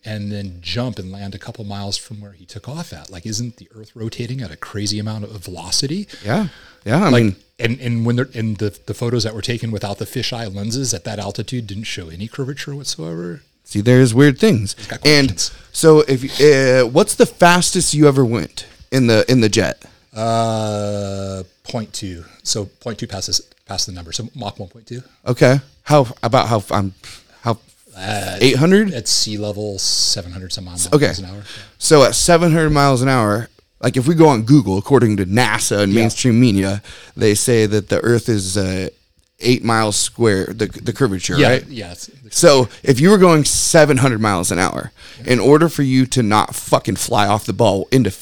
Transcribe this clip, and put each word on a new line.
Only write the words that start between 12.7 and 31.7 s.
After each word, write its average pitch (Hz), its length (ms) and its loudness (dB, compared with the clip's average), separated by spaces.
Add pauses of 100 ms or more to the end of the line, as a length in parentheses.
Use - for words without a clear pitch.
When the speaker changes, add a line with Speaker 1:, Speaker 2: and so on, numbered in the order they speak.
Speaker 1:
whatsoever. 160 680 -10 (220)
Speaker 2:
See, - 160 -6
there's 123 340 6
weird 135 240 6
things. 139 360 0
Speaker 1:
He's - 140 -16
got - 200 -8
Speaker 2:
And 143 220 4
Speaker 1:
questions. - 280 -6 (140)
Speaker 2:
so 156 300 6
if, 135 400 -2
uh, 135 480 6
what's 156 260 2
the 240 100 6
fastest 175 680 2
you 151 160 4
ever 135 160 4
went 113 420 -6 (240)
in 131 160 2
the, 110 240 4
in 127 80 6
the 113 80 4
jet? 95 380 0 (280)
Speaker 1:
Uh, 104 1300 -4 (200)
point 110 300 -10
two. 87 320 -12 (180)
So 104 220 -4
point - 340 -12
two 117 80 -8
passes, - 320 -6 (260)
past 92 200 -8
the 104 80 -14
number. 85 180 -16
So 117 240 -8
Mach 110 240 -10
one 98 100 -14
point - 180 -20
two. 120 140 -14 (240)
Speaker 2:
Okay. 127 340 4 (240)
How, 143 240 4 (140)
about 113 260 2
how, 113 240 0
um, 98 220 -2 (480)
how, 113 160 -2 (380)
Speaker 1:
Uh, 92 460 -8
Speaker 2:
eight 127 160 4
hundred? 185 360 4
Speaker 1:
At 117 140 -6
sea - 300 -2
level, 104 420 -8
seven - 520 -4
hundred 92 220 -12
some 95 140 -12
odd 90 120 -12 (140)
Speaker 2:
Okay. 147 140 4
Speaker 1:
miles 85 120 -4
an 95 60 -12
hour. 92 120 -16
Yeah. 104 60 -18 (340)